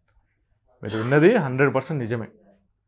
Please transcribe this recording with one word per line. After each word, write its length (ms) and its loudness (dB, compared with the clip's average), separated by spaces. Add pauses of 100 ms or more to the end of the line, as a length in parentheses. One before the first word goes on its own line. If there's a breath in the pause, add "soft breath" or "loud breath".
(840)
మీరు 160 -8
విన్నది 380 4
హండ్రెడ్ 380 0
పర్సెంట్ 260 -4
నిజమే, 280 -6 (600)